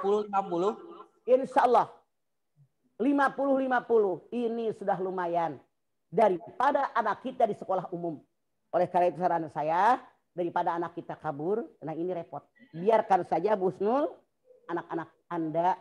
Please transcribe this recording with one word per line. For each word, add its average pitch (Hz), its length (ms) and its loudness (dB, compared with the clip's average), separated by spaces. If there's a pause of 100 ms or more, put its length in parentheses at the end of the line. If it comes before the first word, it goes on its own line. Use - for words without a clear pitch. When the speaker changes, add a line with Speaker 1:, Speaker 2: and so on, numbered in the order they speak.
Speaker 1:
puluh 202 240 2
lima 196 160 -2
puluh? 180 320 0
Speaker 2:
Hah? - 560 -8
Insya 262 300 2 (100)
Allah. 202 160 6 (1120)
Lima 277 320 2
puluh 269 320 0
lima 254 240 0
puluh. 202 480 2
Ini 233 400 -2
sudah 196 240 -4
lumayan. 170 640 -4 (480)
Daripada 226 880 0
anak 214 240 -2
kita 247 240 0
di 208 80 0
sekolah 180 400 -6
umum. 170 240 -6 (560)
Oleh 175 160 2
karena 175 240 4
itu 165 80 -6
saran 165 320 0
saya, 180 480 2 (320)
daripada 175 400 -2
anak 170 240 -6
kita 160 160 -12
kabur, 156 480 -4 (160)
nah 151 160 -8
ini 170 160 -4
repot. 170 320 -8 (320)
Biarkan 190 560 2
saja, 185 240 0
Bu 185 160 0
Husnul, 247 400 0 (560)
anak-anak 165 420 -8 (220)
Anda, 165 500 0